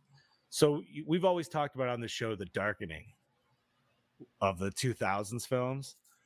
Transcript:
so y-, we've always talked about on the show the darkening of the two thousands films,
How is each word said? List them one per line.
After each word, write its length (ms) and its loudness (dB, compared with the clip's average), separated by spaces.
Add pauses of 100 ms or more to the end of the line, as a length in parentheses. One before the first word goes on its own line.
(500)
so 240 6 (200)
y-, 140 -8
we've 160 2
always 240 4
talked 280 -2
about 120 0
on 140 -2
the 80 -4
show 260 -2
the 120 -6
darkening 580 -2 (1400)
of 180 4
the 100 0
two 240 -2
thousands 520 -2
films, 500 -2 (300)